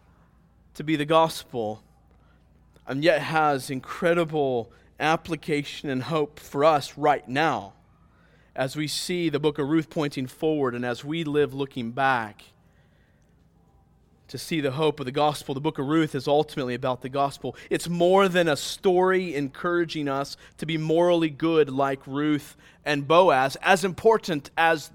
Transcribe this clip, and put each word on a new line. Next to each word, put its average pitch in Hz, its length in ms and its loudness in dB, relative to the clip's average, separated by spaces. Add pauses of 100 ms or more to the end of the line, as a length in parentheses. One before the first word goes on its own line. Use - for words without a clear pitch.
(760)
to - 100 -12
be 156 120 0
the 147 80 -2
gospel, 151 760 0 (1040)
and 135 160 -4
yet 160 180 4
has 147 500 0
incredible 147 1000 -2 (280)
application 151 920 -4
and 127 140 -4
hope 151 360 -4
for 143 240 -2
us 151 320 2
right 143 320 0
now 123 460 -2 (800)
as 131 220 -4
we 151 120 -4
see 175 400 -4
the 143 120 -2
book 151 180 0
of 139 100 -2
Ruth 156 220 0
pointing 147 360 -4
forward 143 480 -2
and 120 100 -6
as 123 200 -6
we 165 200 -6
live 147 280 0
looking 135 380 -8
back 123 540 -2 (1800)
to 127 100 -12
see 160 220 -4
the 143 120 -2
hope 147 260 0
of 139 80 -8
the 127 60 -6
gospel. 147 420 0
The 131 60 -6
book 151 180 -4
of 139 80 -4
Ruth 156 280 2
is 131 120 -4
ultimately 143 480 0
about 127 280 -4
the 135 60 -10
gospel. 139 480 -4 (140)
It's 170 180 -2
more 180 400 4
than 175 200 2
a 143 80 2
story 185 800 0
encouraging 156 720 -2
us 139 280 -4 (220)
to - 80 -8
be 160 100 -4
morally 165 540 2
good 151 400 2
like 139 360 0
Ruth 143 500 -2 (280)
and 143 220 -2
Boaz, 147 560 6
as 180 220 4
important 196 720 0
as 165 380 2